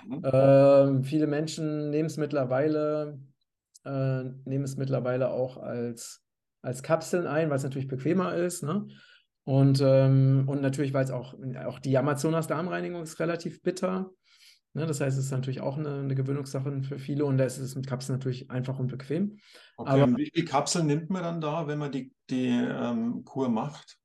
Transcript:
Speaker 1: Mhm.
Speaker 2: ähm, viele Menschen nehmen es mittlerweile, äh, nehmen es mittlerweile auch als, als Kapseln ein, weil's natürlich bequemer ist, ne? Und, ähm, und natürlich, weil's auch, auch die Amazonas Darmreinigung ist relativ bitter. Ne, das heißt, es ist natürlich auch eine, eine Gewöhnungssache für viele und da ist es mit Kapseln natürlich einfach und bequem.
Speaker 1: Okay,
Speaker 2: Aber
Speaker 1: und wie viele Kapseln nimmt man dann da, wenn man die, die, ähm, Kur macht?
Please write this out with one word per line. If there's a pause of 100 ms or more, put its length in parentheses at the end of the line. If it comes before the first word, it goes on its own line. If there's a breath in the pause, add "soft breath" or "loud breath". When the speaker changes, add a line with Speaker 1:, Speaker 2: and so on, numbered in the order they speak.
Speaker 1:
Mhm.
Speaker 2:
ähm,
viele
Menschen
nehmen
es
mittlerweile, (680)
äh,
nehmen
es
mittlerweile
auch
als, (380)
als
Kapseln
ein,
weil's
natürlich
bequemer
ist,
ne? (580 loud breath)
Und,
ähm,
und
natürlich,
weil's
auch, (320)
auch
die
Amazonas
Darmreinigung
ist
relativ
bitter. (600 soft breath)
Ne,
das
heißt,
es
ist
natürlich
auch
eine,
eine
Gewöhnungssache
für
viele
und
da
ist
es
mit
Kapseln
natürlich
einfach
und
bequem. (380 loud breath)
Speaker 1:
Okay,
Speaker 2:
Aber
Speaker 1:
und
wie
viele
Kapseln
nimmt
man
dann
da,
wenn
man
die, (160)
die,
ähm,
Kur
macht?